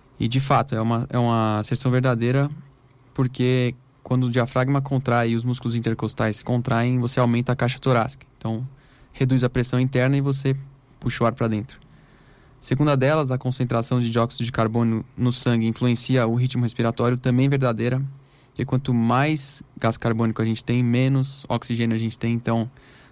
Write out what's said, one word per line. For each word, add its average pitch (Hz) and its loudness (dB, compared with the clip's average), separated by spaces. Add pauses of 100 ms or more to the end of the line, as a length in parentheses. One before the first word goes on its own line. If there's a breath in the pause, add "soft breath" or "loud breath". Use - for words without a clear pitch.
(200 soft breath)
E, 113 0
de 127 0
fato, 135 2
é 110 -2
uma, 117 0
é - -2
uma 113 2
asserção - -2
verdadeira, 127 2 (640)
porque 127 0 (280)
quando 127 0
o 123 0
diafragma 127 0
contrai 123 0
e 117 2
os 117 -2
músculos 120 -2
intercostais 113 -2
contraem, 123 0
você 120 -2
aumenta 120 2
a 123 -2
caixa 123 -2
torácica. 120 0 (100)
Então, 113 -6 (480 soft breath)
reduz 131 2
a 123 4
pressão 123 0
interna 131 2
e - 0
você 139 0 (460)
puxa - -2
o - 6
ar 113 2
pra 120 -2
dentro. 110 -4 (840 soft breath)
Segunda 143 2
delas, 135 2
a 127 0
concentração 123 -2
de 117 0
dióxido 117 0
de 117 -4
carbono 113 0 (120)
no 123 0
sangue 117 0
influencia 120 0
o 113 2
ritmo 123 0
respiratório, 120 0
também 127 2
verdadeira, 127 0 (460 soft breath)
porque - -6
quanto 131 0
mais 127 0 (160)
gás 113 0
carbônico 113 0
a 110 0
gente 110 -2
tem, 123 0
menos 131 0
oxigênio 117 -2
a - -2
gente 113 -4
tem, 117 -2
então 113 -2 (420 loud breath)